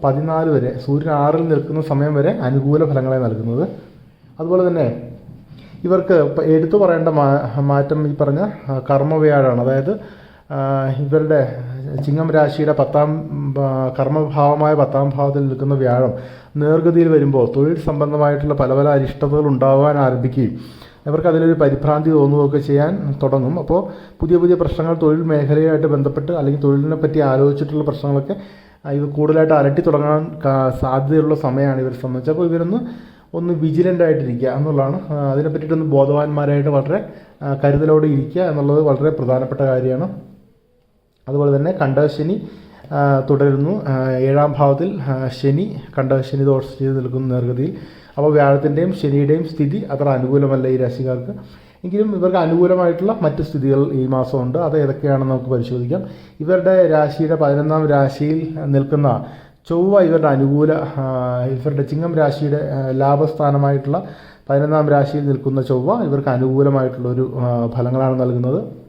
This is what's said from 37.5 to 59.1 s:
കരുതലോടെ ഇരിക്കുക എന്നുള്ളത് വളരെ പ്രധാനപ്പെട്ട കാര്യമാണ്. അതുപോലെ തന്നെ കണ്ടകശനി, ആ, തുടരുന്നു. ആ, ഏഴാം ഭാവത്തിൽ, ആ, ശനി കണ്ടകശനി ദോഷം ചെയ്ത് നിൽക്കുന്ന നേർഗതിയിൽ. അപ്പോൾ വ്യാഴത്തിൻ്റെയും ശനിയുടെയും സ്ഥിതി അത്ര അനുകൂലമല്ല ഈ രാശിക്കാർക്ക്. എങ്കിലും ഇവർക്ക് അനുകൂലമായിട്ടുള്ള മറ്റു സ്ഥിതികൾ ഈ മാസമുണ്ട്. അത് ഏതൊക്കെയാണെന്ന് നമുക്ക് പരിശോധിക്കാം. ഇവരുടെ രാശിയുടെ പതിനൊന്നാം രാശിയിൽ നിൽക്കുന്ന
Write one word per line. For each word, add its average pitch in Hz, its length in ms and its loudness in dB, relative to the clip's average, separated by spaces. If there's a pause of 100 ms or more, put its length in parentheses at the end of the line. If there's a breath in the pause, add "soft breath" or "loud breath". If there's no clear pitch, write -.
കരുതലോടെ 151 520 4
ഇരിക്കുക 175 360 -2
എന്നുള്ളത് 147 380 2
വളരെ 143 300 2
പ്രധാനപ്പെട്ട 127 420 -2 (100)
കാര്യമാണ്. 127 360 -2 (1200)
അതുപോലെ 143 300 0
തന്നെ 143 240 0
കണ്ടകശനി, 147 540 0 (640 loud breath)
ആ, 143 40 2 (300)
തുടരുന്നു. 143 420 2 (180)
ആ, 135 40 0 (320)
ഏഴാം 143 320 2
ഭാവത്തിൽ, 143 320 2 (220)
ആ, - 20 0 (240)
ശനി 143 260 0 (320 loud breath)
കണ്ടകശനി 135 540 0
ദോഷം 135 280 -2
ചെയ്ത് 135 200 -2
നിൽക്കുന്ന 127 340 -4
നേർഗതിയിൽ. 123 400 -2 (420 loud breath)
അപ്പോൾ 147 200 2
വ്യാഴത്തിൻ്റെയും 147 540 2 (120)
ശനിയുടെയും 143 500 2
സ്ഥിതി 147 260 -2 (140)
അത്ര 139 240 -2
അനുകൂലമല്ല 131 520 0
ഈ 127 140 0
രാശിക്കാർക്ക്. 127 520 -4 (520 loud breath)
എങ്കിലും 208 320 0
ഇവർക്ക് 180 200 2
അനുകൂലമായിട്ടുള്ള 175 760 2 (120)
മറ്റു 147 240 -2
സ്ഥിതികൾ 135 320 0 (180)
ഈ - 20 0 (140)
മാസമുണ്ട്. 127 420 -2
അത് 160 240 -2
ഏതൊക്കെയാണെന്ന് 135 520 0
നമുക്ക് 127 200 -4
പരിശോധിക്കാം. 123 480 -4 (380 loud breath)
ഇവരുടെ 185 360 2 (200)
രാശിയുടെ 151 480 0
പതിനൊന്നാം 151 400 2 (100)
രാശിയിൽ 147 480 0 (340)
നിൽക്കുന്ന 139 340 2 (600 loud breath)